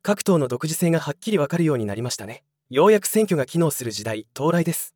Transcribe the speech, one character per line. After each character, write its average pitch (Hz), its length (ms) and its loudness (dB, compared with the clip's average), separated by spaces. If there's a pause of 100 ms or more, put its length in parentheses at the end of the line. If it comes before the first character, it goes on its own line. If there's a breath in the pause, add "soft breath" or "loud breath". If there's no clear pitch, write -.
各 202 220 -2
党 185 140 4
の 135 120 0
独 123 140 -4
自 156 120 -4
性 175 140 0
が 165 100 2
は 147 120 -6
っ - 40 -6
き - 160 -6
り 208 60 2
わ 147 100 0
か 170 80 -4
る 170 80 2
よ 151 120 2
う - 20 -2
に 110 80 -2
な 101 100 -6
り 110 60 -6
ま 123 80 -6
し - 80 -6
た 107 80 -14
ね。 110 180 -16 (280)
よ 139 140 4
う 208 60 8
や 214 80 6
く - 80 -4
選 220 160 2
挙 196 120 0
が 139 120 -2
機 - 100 -4
能 165 140 2
す - 120 -8
る 117 60 -4
時 101 140 -8
代 110 320 -6
到 147 160 0
来 170 120 2
で 160 100 -2
す。 - 220 -8